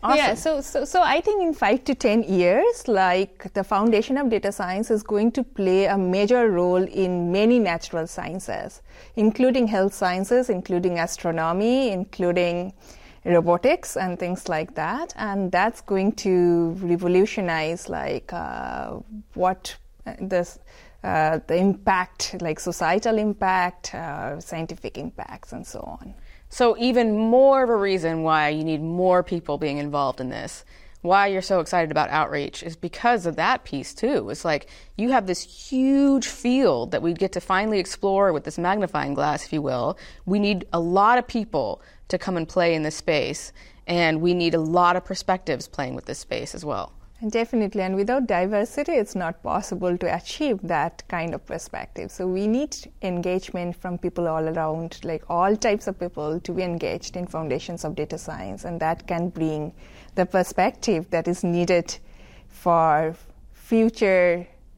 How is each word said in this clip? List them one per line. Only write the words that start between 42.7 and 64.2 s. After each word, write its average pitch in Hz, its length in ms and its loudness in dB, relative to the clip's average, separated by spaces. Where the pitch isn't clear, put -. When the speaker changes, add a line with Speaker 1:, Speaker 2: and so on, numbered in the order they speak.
Speaker 1:
in 160 100 0
this 151 120 -4
space, - 560 -2
and 165 360 2
we 175 120 4
need 170 200 2
a 165 60 4
lot 175 360 4
of 180 80 -4
perspectives 185 640 -4
playing 131 260 -6
with 123 120 -10
this 127 140 -10
space - 360 -8
as - 80 -12
well. 113 300 -6
Speaker 2:
Definitely, 220 520 -2
and 185 140 -2
without 233 320 0
diversity, 208 640 0
it's 220 240 0
not 175 260 -6
possible 180 560 -2
to 180 180 -2
achieve 226 480 -4
that 170 440 -2
kind 170 260 -6
of - 120 -10
perspective. - 680 -10
So 185 160 -6
we 185 180 -2
need 254 300 0
engagement 180 760 -4
from 175 200 -8
people 175 300 -4
all 160 220 0
around, 165 540 -4
like, 160 260 -6
all 185 260 2
types 214 320 0
of 190 100 -6
people 160 440 -6
to - 100 -10
be 175 100 -4
engaged 170 540 -6
in 180 100 -6
foundations 160 600 -6
of 147 100 -6
data 151 220 -6
science, 98 480 -12
and 170 160 -6
that 160 260 -4
can 175 220 -2
bring 156 440 -4
the 180 100 2
perspective 185 840 0
that 170 200 -2
is 175 140 -2
needed 175 540 2
for 160 640 2
future, 190 920 2